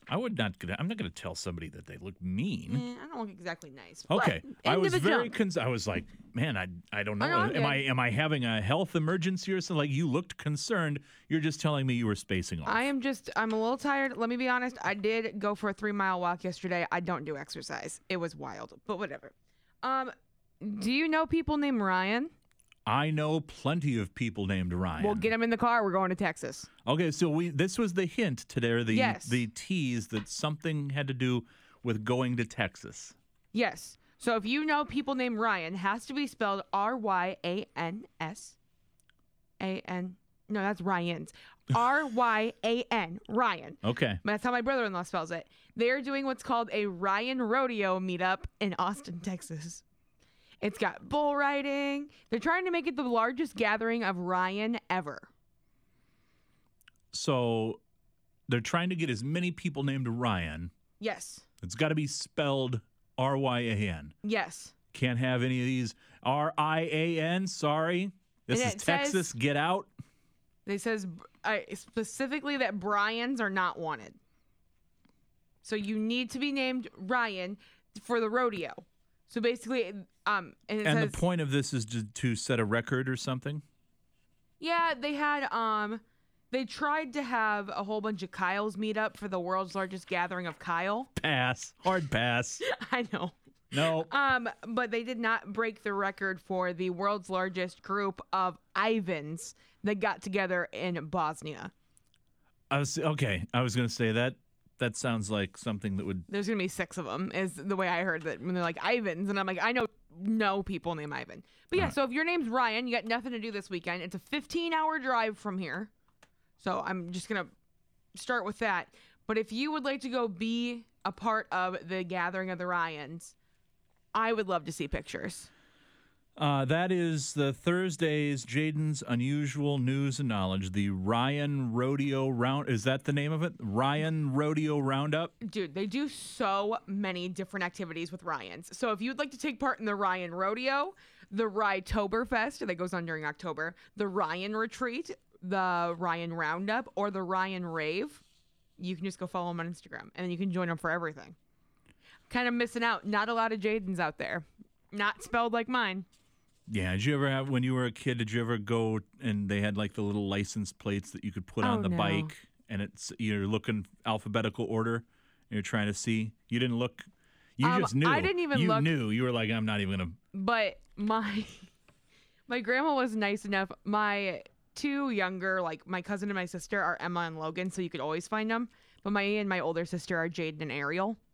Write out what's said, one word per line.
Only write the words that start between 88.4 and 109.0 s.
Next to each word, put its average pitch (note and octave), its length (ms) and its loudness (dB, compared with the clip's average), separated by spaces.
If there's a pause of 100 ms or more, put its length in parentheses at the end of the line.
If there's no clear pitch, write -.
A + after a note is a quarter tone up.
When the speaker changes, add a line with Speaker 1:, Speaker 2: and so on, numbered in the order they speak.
Speaker 2:
meet G#3+ 180 -2
up G#3+ 220 -2
for G#3 100 -8
the F#3 120 -2
world's F#3 340 0
largest F#3+ 320 -4
gathering F3+ 400 -2
of D#3+ 120 -6
Kyle. F#3+ 520 -2 (120)
Speaker 1:
Pass. B2+ 560 2
Hard F3+ 320 2
pass. A#2+ 520 2 (140)
Speaker 2:
<laughs> - 160 -4
I B3 200 2
know. F3 200 -4 (400)
Speaker 1:
No. D#3+ 400 2
Speaker 2:
Um, C4 360 4 (200)
but A#3 220 0
they A#3 120 -2
did A#3 160 -4
not A3+ 340 0
break A3 300 -2
the G#3 100 -2
record G3 480 -2
for F#3 320 0
the F3+ 180 -2
world's G3 380 0
largest F#3 540 -2
group G3 400 -2 (100)
of F#3 240 2 (200)
Ivans F3 800 0 (260)
that G#3 140 0
got G3 260 0
together F#3 500 0
in E3 340 -4
Bosnia. D#3 640 -4 (1000)
Speaker 1:
I C#3 80 4
was, C#3+ 200 0
okay, C3+ 540 2
I A#2+ 100 4
was A#2 120 0
gonna A#2+ 140 4
say A2+ 240 2
that. A#2+ 240 2 (420)
That A#2+ 180 -2
sounds A2 340 -2
like G2+ 260 0
something G#2 420 -2
that - 80 -4
would F#2 220 -4
Speaker 2:
There's G3+ 200 -2
gonna A3 100 0
be F#3 100 0
six - 300 -4
of E3 80 -6
'em, C#3+ 260 -2
is F#3+ 220 -2
the G3 220 -2
way F#3 120 0
I F3 140 2
heard E3 200 -2
that D3+ 180 -4
when F3 140 -2
they're F3+ 80 0
like, E3+ 200 -2
"Ivans," G3 460 0